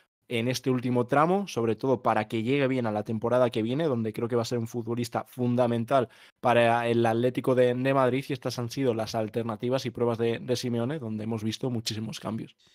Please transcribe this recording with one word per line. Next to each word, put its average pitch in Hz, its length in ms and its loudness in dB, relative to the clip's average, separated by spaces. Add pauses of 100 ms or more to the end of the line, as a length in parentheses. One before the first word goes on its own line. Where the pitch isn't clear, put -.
(280)
en 120 200 -2
este 127 240 -2
último 123 340 0
tramo, 175 420 2
sobre 113 280 -2
todo 131 260 0
para 107 260 2
que 113 140 -2
llegue 131 260 0
bien 127 200 -2
a 107 40 0
la 107 120 -2
temporada 117 480 2
que 117 100 -2
viene, 123 220 0
donde 117 280 0
creo 117 160 -4
que 123 80 -2
va 117 60 4
a 113 40 -2
ser 123 120 -4
un 113 80 -2
futbolista 117 600 -4
fundamental 120 840 0 (300)
para 120 480 4
el 117 180 4
Atlético 120 480 2
de, 123 220 4
de 131 180 0
Madrid, 131 340 2
y 147 60 -6
estas 127 240 -6
han 120 140 -6
sido 127 240 0
las 110 180 -4
alternativas 117 720 -2
y 117 60 -6
pruebas 117 260 0
de, 117 220 0
de 123 160 -2
Simeone, 120 420 -4
donde 110 280 -8
hemos 113 180 -4
visto 113 260 -4
muchísimos 110 500 -6
cambios. - 360 -8 (200)